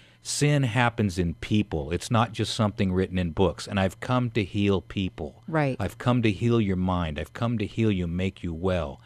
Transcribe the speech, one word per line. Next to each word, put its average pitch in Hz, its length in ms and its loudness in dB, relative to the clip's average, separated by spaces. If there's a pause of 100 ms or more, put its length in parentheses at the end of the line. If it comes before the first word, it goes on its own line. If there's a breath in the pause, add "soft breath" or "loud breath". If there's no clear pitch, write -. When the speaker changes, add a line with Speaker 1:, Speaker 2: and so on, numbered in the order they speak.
(220 soft breath)
Speaker 1:
Sin 147 400 2
happens 117 560 2
in 85 160 0
people. 82 560 0
It's 87 200 -2
not 117 220 2
just 107 220 -4
something 101 380 0
written 92 260 0
in 87 140 0
books. 90 340 0
And 104 140 -2
I've 95 180 0
come 123 320 0
to 110 140 0
heal 101 360 2
people. - 680 -6
Speaker 2:
Right. 147 320 0
Speaker 1:
I've 95 180 -6
come 123 240 2
to 113 80 2
heal 117 300 2
your 95 160 0
mind. 90 420 0
I've 78 140 -8
come 120 260 -2
to 104 80 -2
heal 110 240 0
you, 90 160 0
make 90 380 -4
you 85 100 -6
well. 82 520 -2